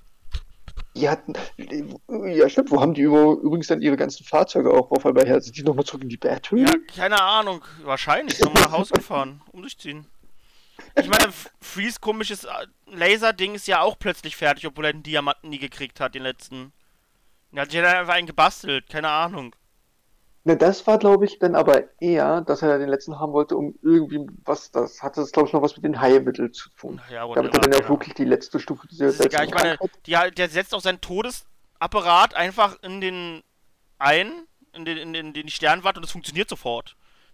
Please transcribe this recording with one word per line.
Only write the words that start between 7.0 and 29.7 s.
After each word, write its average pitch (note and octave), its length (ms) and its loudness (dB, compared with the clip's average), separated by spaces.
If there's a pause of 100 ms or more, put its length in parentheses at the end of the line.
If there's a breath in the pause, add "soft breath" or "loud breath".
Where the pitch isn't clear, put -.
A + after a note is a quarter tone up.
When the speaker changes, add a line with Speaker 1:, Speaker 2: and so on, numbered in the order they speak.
Speaker 2:
Ahnung, G3 420 0 (200)
wahrscheinlich, D3+ 580 -2
nochmal D3+ 220 2
nach D#3 100 2
Hause F3+ 220 0
gefahren, C#3+ 480 -4 (100)
um F3+ 100 -20
sich C#4 140 -18
ziehen. D3 300 -16 (880 soft breath)
Ich - 140 0
meine, G#3+ 180 4
F-, - 240 -14 (100)
Freeze G#3 400 -8
komisches, G#3+ 440 -6
äh, - 220 -12 (200)
Laserding G3 680 0
ist G3+ 120 -14
ja F#3 160 2
auch G#3 160 0
plötzlich E3+ 380 -6
fertig, C#3+ 300 0
obwohl D3+ 200 -6
er D3+ 80 0
den D3+ 80 -16
Diamanten D3 480 -4
nie C#3+ 80 -10
gekriegt C3+ 420 -14
hat, C3 140 -4
den C3 80 -12
letzten. C3 500 -12 (800)
Er C#3 100 -6
hat C#3+ 80 -8
sich E3 100 -2
dann F3 140 4
einfach F3 200 0
einen F3 120 0
gebastelt, D#3+ 600 0
keine D#3 220 -4
Ahnung. D#3 440 -4 (880)
Speaker 1:
Ne, E3 120 6
das F#3 300 2
war, A3 120 6
glaub G3+ 260 6
ich, - 160 -4
dann F3 160 2
aber C#3+ 440 4
eher, E3 400 2
dass D3+ 220 -2
er D3 160 4
den C#3 100 -4
letzten C#3+ 300 -4
haben D3+ 140 -6
wollte, D3 240 0
um D3 260 -4
irgendwie D3 440 2 (180)
was, - 260 -4
das - 320 -4
hatte, C#3+ 180 -6
das, D3 120 -6
glaub D3+ 160 4
ich, - 40 -6
noch D#3 100 2
was D3 120 0
mit D3 100 -8
den D3 160 -4
Heilmitteln C3 520 4
zu - 180 -18
tun. - 300 -16 (100)
Speaker 2:
Ja, A#2 240 -8
Speaker 1:
Damit A#2+ 200 0
er A#2 60 2
Speaker 2:
whatever, - 20 4
Speaker 1:
dann C3+ 100 4
ja C#3 60 6
auch C3+ 100 2
Speaker 2:
genau. C#3+ 60 2
Speaker 1:
wirklich - 200 -4
die C#3 100 -4
letzte B2+ 360 0
Stufe - 260 -10
dieser D#3+ 200 -2
Speaker 2:
Das C3+ 100 2
ist C#3 100 4
egal, D3 180 0
Speaker 1:
seltsamen D#3 40 -4
Speaker 2:
ich D#3+ 60 -8
meine, E3+ 240 0